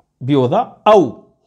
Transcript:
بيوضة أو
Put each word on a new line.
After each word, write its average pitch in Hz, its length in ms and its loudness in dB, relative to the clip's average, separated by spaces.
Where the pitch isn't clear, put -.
بيوضة 147 560 -2
أو 196 360 0